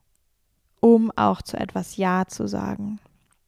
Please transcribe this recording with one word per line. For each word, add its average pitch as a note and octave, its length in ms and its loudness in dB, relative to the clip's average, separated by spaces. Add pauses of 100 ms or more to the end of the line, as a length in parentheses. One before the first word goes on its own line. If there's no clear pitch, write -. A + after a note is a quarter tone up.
(800)
um A3+ 360 6
auch G#3 260 2
zu - 160 -10
etwas - 380 -8
Ja F#3 300 0
zu - 220 -8
sagen. G3+ 500 -8 (500)